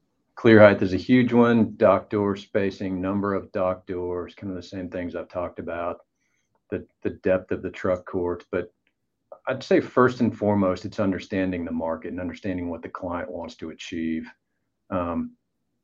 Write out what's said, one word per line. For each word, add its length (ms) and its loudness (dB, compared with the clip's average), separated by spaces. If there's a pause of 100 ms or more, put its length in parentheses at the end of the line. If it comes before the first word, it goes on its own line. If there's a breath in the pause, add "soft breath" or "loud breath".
(340)
clear 260 8
height 200 10
is 140 0
a 20 0
huge 360 4
one. 440 4
Dock 320 4
door 280 0
spacing, 640 -4
number 340 -2
of 180 -6
dock 340 -4
doors, 480 -8
kind 160 -12
of 60 -10
the 60 -12
same 260 -12
things 260 -8
I've 140 -10
talked 300 -8
about. 400 -8 (720)
The, 160 -8 (160)
the 80 -6
depth 400 -2
of 100 -6
the 100 -10
truck 360 -6
courts, 440 -6
but 220 -6 (760)
I'd 160 -6
say 180 4
first 400 2
and 140 0
foremost, 500 0
it's 160 -8
understanding 640 -4
the 80 -8
market 400 -6
and 80 -8
understanding 500 -8
what 100 -8
the 80 -14
client 420 -8
wants 260 -12
to 140 -12
achieve. 600 -8 (580)
Um, 440 -6 (520)